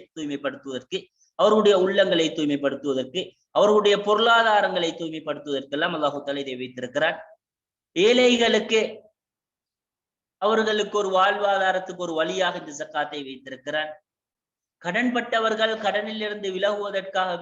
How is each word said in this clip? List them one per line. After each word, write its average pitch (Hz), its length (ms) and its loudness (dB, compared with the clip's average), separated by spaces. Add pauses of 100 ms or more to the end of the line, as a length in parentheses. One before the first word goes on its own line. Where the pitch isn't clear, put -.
(160)
தூய்மைப்படுத்துவதற்கு, 139 800 -8 (380)
அவர்களுடைய 208 420 6
உள்ளங்களை 185 540 2
தூய்மைப்படுத்துவதற்கு, 143 920 -2 (300)
அவர்களுடைய 202 460 4
பொருளாதாரங்களை 208 960 2
தூய்மைப்படுத்துவதற்கெல்லாம் 156 1000 -6
அல்லாஹு 143 300 -2
தஆலா 139 120 -4
இதை 135 180 -8
வைத்திருக்கிறான். 127 640 -4 (720)
ஏழைகளுக்கு, 233 920 4 (1600)
அவர்களுக்கு 214 600 0
ஒரு 196 120 0
வாழ்வாதாரத்துக்கு 190 880 2
ஒரு 175 160 -6
வழியாக 170 440 -2
இந்த 156 140 -12
ஜக்காத்தை 147 520 -6
வைத்திருக்கிறான். 135 800 -10 (800)
கடன்பட்டவர்கள் 220 880 0 (120)
கடனில் 214 400 -2
இருந்து 208 300 -8
விலகுவதற்காக 196 760 -2 (100)